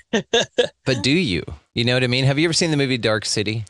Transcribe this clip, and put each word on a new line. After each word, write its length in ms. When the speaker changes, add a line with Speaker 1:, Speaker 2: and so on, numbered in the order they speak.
Speaker 1:
<laughs> 120
Speaker 2:
But 160
do 100
you? 320
You 100
know 80
what 100
I 40
mean? 180
Have 140
you 60
ever 80
seen 180
the 60
movie 200
Dark 280
City? 440